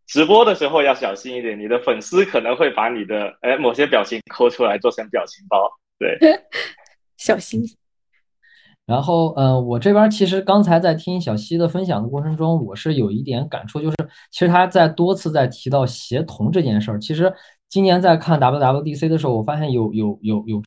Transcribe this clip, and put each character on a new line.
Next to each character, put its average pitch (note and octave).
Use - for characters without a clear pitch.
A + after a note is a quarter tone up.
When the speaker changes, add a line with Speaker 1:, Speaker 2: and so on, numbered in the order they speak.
Speaker 1:
直 D#3
播 G#3+
的 G#3
时 D3+
候 D3+
要 C#3
小 A#2+
心 B2+
一 B2
点， G#2+
你 G#2
的 A#2+
粉 A#2
丝 F#3
可 D3+
能 A#2
会 D3
把 A2+
你 A2+
的， G#2
哎， C3
某 B2
些 C#3
表 A#2
情 A2+
抠 A#2+
出 B2
来 G#2
做 A2+
成 A2
表 F#2
情 -
包。 G#2
对。 -
Speaker 2:
<laughs> -
小 A3
心。 A3+
Speaker 3:
然 B2
后， E3
呃， C3
我 A#2+
这 G3
边 G#3+
其 G3+
实 F#3+
刚 G3
才 E3+
在 F3
听 F3+
小 A#2
西 E3
的 E3+
分 F3
享 B2+
的 A#2
过 C#3
程 D#3
中， D#3+
我 G2
是 D#3
有 A#2
一 A#2
点 C#3
感 -
触， D3
就 D#3
是 D#3
其 -
实 F3+
他 F3+
在 F3
多 F3
次 E3+
在 C#3
提 C3
到 C#3
协 B2+
同 -
这 F#3
件 A2
事 A2
儿。 G#2
其 D3+
实 E3+
今 G3
年 F3+
在 F3+
看 D#3+
W C3+
W C3+
D D3+
C D#3
的 D#3+
时 D3
候， B2
我 A2
发 D3
现 D3+
有， A2+
有， G#2+
有， G#2+
有 G#2+